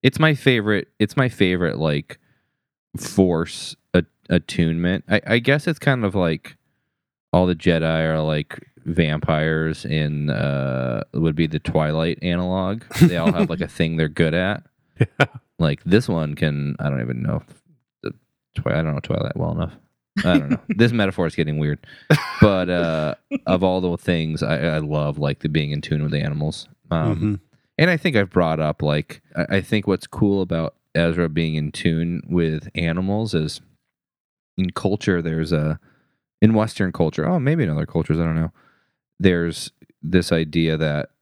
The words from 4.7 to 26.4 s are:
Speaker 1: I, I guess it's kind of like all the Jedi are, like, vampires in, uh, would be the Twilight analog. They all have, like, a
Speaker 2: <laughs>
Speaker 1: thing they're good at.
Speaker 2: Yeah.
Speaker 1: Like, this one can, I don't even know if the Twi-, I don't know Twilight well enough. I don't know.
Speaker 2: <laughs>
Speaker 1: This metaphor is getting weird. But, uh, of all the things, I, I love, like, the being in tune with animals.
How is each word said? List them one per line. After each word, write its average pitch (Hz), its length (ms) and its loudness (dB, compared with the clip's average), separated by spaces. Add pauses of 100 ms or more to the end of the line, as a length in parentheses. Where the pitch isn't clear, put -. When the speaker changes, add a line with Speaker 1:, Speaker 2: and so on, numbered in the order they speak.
Speaker 1:
I, 104 200 2
I 117 120 2
guess 139 280 0
it's 160 120 -4
kind 127 240 0
of 95 120 -2
like 85 420 -2 (760)
all 90 120 6
the 90 100 2
Jedi 80 520 2
are, 80 140 0
like, 76 460 -4 (180)
vampires 78 1000 0
in, 73 460 -2
uh, 64 720 -2 (100)
would 80 220 0
be 80 100 2
the 76 140 -4
Twilight 78 640 -2
analog. 92 600 -2 (180)
They 165 160 6
all 82 140 2
have, 117 180 0
like, 90 120 -4
a 76 60 -4
Speaker 2:
<laughs> - 0 -
Speaker 1:
thing 82 300 -2
they're 80 120 2
good 80 240 0
at. 92 300 -2 (360)
Speaker 2:
Yeah. 127 260 2 (340)
Speaker 1:
Like, 76 240 0
this 101 240 4
one 78 280 -2
can, 71 440 -2
I 71 100 -2
don't 65 120 -2
even 60 200 -4
know - 260 -2
if - 140 -20 (420)
the - 100 -6 (420)
Twi-, - 240 -2
I - 20 0
don't 78 120 -2
know 69 80 -4
Twilight - 340 -4
well 80 160 -4
enough. 82 220 -4 (460)
I 90 180 4
don't 71 140 0
know. - 120 0
Speaker 2:
<laughs> - 60 -18
Speaker 1:
This 117 220 4
metaphor 98 360 0
is - 80 -6
getting 76 220 0
weird. 73 220 -2 (640)
But, 92 280 4
uh, 80 460 -2 (300)
of 92 180 2
all 92 180 2
the 87 160 -2
things, 80 440 -2
I, 78 180 0
I 78 200 0
love, 73 400 -2
like, 71 200 -2
the 78 100 -2
being 73 220 -2
in 73 100 -4
tune 76 220 -2
with 76 100 -2
animals. 76 540 -4 (220)